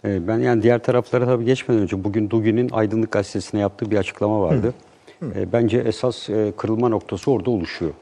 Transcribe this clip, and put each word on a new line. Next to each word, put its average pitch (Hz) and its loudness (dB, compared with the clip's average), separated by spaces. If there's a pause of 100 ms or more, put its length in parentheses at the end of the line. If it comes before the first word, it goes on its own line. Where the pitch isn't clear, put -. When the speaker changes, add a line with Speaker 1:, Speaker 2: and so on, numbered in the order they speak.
Speaker 1:
Ee, 95 -2
ben 113 0
yani 120 2
diğer 117 6
taraflara 123 0
tabii 120 0
geçmeden 123 2
önce 95 -2
bugün 104 0
Dugin'in 113 2
Aydınlık 110 0
Gazetesi'ne 104 -2
yaptığı 101 -2
bir 104 2
açıklama 104 0
vardı. 104 2 (460)
Speaker 2:
Hı. 165 -8
Hı. - -6
Speaker 1:
Ee, 147 -4
bence 117 2
esas, 117 -2
e, 107 0
kırılma 110 0
noktası 104 -2
orada 123 0
oluşuyor. 85 -4 (100)